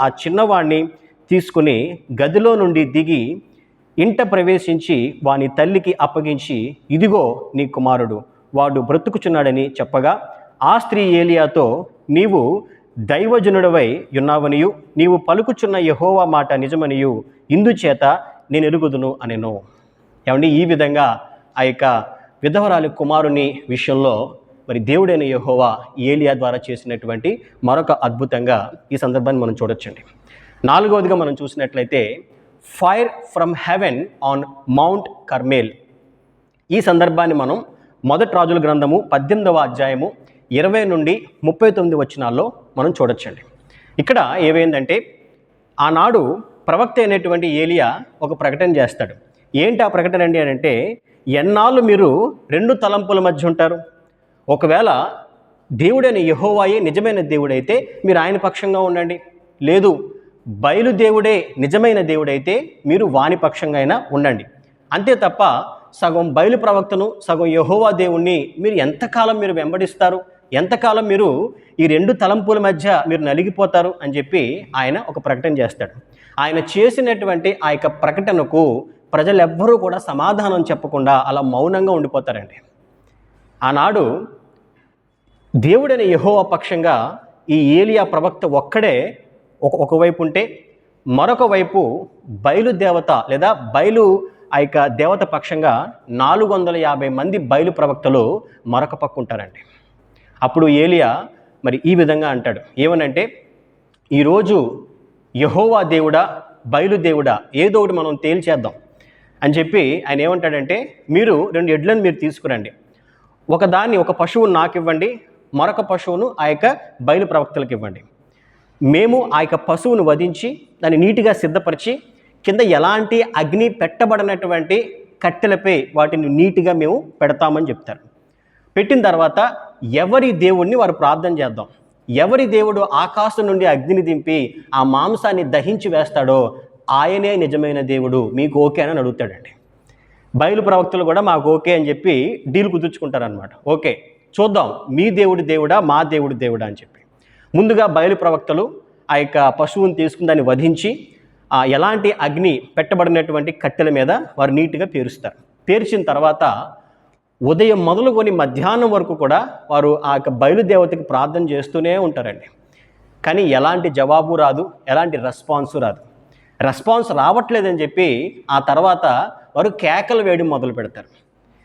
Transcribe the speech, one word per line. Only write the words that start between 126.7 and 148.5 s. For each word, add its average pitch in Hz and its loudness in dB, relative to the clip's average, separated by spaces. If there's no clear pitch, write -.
మేము 170 -2
పెడతామని" 151 0
చెప్తారు. - -10
పెట్టిన 208 2
తర్వాత 175 2
ఎవరి 220 2
దేవుణ్ణి 180 2
వారు 196 2
ప్రార్థన 160 0
చేద్దాం, 113 -6
ఎవరి 214 2
దేవుడు 214 2
ఆకాశం 208 -2
నుండి 190 0
అగ్నిని 160 2
దింపి 156 -4
ఆ 135 2
మాంసాన్ని 175 0
దహించి 175 -2
వేస్తాడో 135 0
ఆయనే 196 0
నిజమైన 147 -2
దేవుడు, 131 -2
మీకు 143 0
ఓకే 147 2
అని 156 -2
అడుగుతాడండి. 120 -6
బయలు 190 2
ప్రవక్తలు 185 2
కూడా 165 2
"మాకు 160 2
ఓకే" 160 2
అని 151 2
చెప్పి 147 -2
డీల్ 185 0
కుదుర్చుకుంటారనమాట. 127 -6
"ఓకే, 156 -2
చూద్దాం 165 0
మీ 190 2
దేవుడు 185 2
దేవుడా, 156 0
మా 151 2
దేవుడు 147 -2
దేవుడా" 117 -4
అని 101 -12
చెప్పి - -20
ముందుగా 214 4
బయలు 170 2
ప్రవక్తలు 175 -2